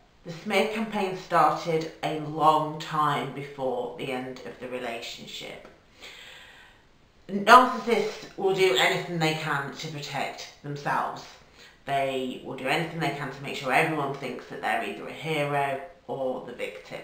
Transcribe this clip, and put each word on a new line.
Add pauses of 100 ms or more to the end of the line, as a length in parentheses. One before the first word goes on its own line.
(260)
the
smear
campaign
started (120)
a
long
time
before
the
end
of
the
relationship. (1600)
Narcissists (100)
will
do
anything
they
can
to
protect
themselves. (640)
They
will
do
anything
they
can
to
make
sure
everyone
thinks
that
they're
either
a
hero (260)
or
the
victim.